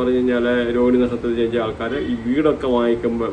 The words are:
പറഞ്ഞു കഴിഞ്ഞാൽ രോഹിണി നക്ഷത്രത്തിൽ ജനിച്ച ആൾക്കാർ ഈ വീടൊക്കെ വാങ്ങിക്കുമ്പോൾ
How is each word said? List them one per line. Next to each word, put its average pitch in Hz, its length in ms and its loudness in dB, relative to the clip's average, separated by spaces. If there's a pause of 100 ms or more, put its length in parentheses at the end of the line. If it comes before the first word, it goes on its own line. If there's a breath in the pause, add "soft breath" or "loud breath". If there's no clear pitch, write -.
പറഞ്ഞു 127 180 2
കഴിഞ്ഞാൽ 123 280 0 (300)
രോഹിണി 123 240 4
നക്ഷത്രത്തിൽ 120 380 -2
ജനിച്ച 117 260 0
ആൾക്കാർ 110 280 -6 (180)
ഈ 123 40 -2 (120)
വീടൊക്കെ 139 480 2
വാങ്ങിക്കുമ്പോൾ 117 580 0